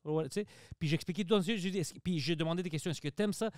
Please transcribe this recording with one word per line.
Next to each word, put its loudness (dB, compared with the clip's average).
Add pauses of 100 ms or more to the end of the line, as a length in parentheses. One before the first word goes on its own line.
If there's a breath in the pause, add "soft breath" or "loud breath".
Ouais, 0
tu -2
sais. -4 (320 loud breath)
Puis 0
j'expliquais 0
tout -2
dans 8
les 2
yeux. 2
Je -2
dis, « 0
Est-ce -4
que », -16
puis 0
j'ai 0
demandé 0
des -4
questions. « -2
Est-ce -4
que -4
t'aimes 0
ça, 0